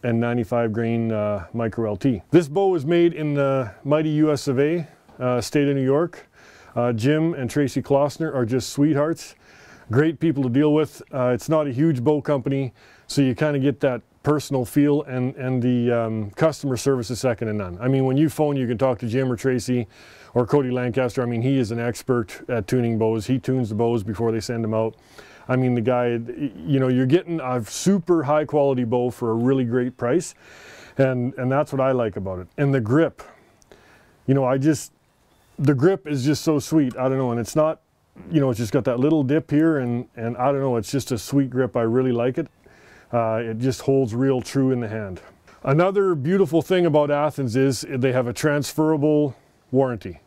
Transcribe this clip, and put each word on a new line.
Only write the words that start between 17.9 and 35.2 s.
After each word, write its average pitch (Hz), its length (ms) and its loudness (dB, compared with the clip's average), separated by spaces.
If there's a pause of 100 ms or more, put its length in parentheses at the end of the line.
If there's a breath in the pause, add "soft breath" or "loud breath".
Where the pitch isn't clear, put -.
when 131 140 2
you 156 100 4
phone, 147 300 -2
you 127 100 -2
can 117 100 -2
talk 127 220 0
to 123 80 -6
Jim 127 240 0
or 117 60 -2
Tracy 123 500 -2 (460 loud breath)
or 123 120 4
Cody 131 260 2
Lancaster. 123 520 -2
I - 20 0
mean, 117 160 -2
he 135 160 2
is 113 140 0
an 117 80 -4
expert 120 680 -2
at 117 180 -2
tuning 117 320 0
bows. 113 260 0
He 135 140 0
tunes 127 300 -2
the 107 60 -4
bows 117 280 0
before 110 300 -2
they 110 80 -2
send 117 200 -6
them 110 120 -2
out. 113 240 -2 (500 loud breath)
I 127 80 0
mean, 127 180 2
the 120 80 0
guy, 123 280 2
you 135 720 -4
know, 127 80 2
you're 127 160 2
getting 165 340 0
a 127 240 -4
super 175 600 0
high 147 200 2
quality 139 400 2
bow 123 260 0
for 117 220 -4
a 110 40 2
really 131 280 2
great 123 320 -2
price, 143 400 -2 (600 loud breath)
and, 131 380 0
and 127 140 -2
that's 131 220 0
what 135 80 -4
I 131 140 2
like 117 240 -2
about 95 220 -8
it. 90 80 -12 (100)
And 139 160 2
the 131 80 2
grip, 135 420 0 (1040 soft breath)
you 131 60 4
know, 139 100 2
I 131 140 2
just, 143 340 0 (680)